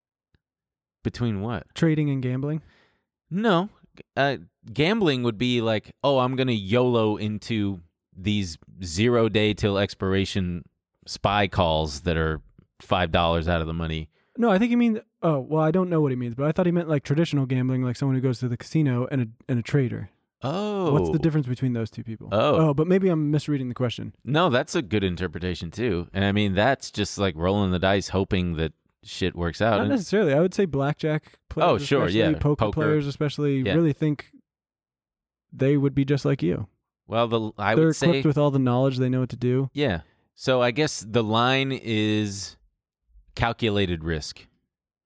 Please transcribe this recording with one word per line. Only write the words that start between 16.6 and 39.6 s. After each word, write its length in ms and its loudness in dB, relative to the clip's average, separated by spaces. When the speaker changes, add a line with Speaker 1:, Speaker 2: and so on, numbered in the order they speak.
Speaker 2:
he 60 2
meant, 180 0
like, 140 0
traditional 420 0
gambling, 360 0
like 140 -2
someone 200 0
who 40 0
goes 200 0
to 80 -2
the 100 -4
casino 520 0
and 120 0
a, 60 -4
and 100 0
a 40 -4
trader. 480 -2
Speaker 1:
Oh. 500 -2
Speaker 2:
What's 160 2
the 100 0
difference 280 0
between 260 -2
those 180 -4
two 140 -14
people? 280 -14
Speaker 1:
Oh. 240 4
Speaker 2:
Oh, 60 2
but 120 0
maybe 220 4
I'm 220 0
misreading 400 -2
the 40 -6
question. 400 -4
Speaker 1:
No, 240 2
that's 240 0
a 80 0
good 200 0
interpretation 680 -4
too. 420 -2
And 100 -2
I 100 2
mean, 200 2
that's 380 0
just, 260 -4
like, 180 0
rolling 360 2
the 80 0
dice, 320 2
hoping 460 0
that 180 -2
shit 320 -4
works 280 -4
out. 140 2
Speaker 2:
Not 80 2
Speaker 1:
And 80 0
Speaker 2:
necessarily. 420 0
I 60 4
would 120 0
say 140 0
blackjack 720 -4
players, 220 2
Speaker 1:
Oh, 80 4
sure, 260 2
Speaker 2:
especially 160 2
Speaker 1:
yeah. 40 -6
Speaker 2:
poker 180 2
Speaker 1:
Poker. 80 -2
Speaker 2:
players, 320 0
especially, 560 -2
Speaker 1:
Yeah. 100 0
Speaker 2:
really 220 2
think 380 -4
they 280 2
would 160 0
be 100 2
just 220 0
like 160 0
you. 260 -2
Speaker 1:
Well, 200 2
the, 300 0
I 180 0
Speaker 2:
They're 120 6
Speaker 1:
would 100 2
say 120 2
Speaker 2:
equipped 180 2
with 100 2
all 140 4
the 80 2
knowledge. 400 2
They 100 2
know 120 0
what 100 -2
to 60 -12
do. 360 0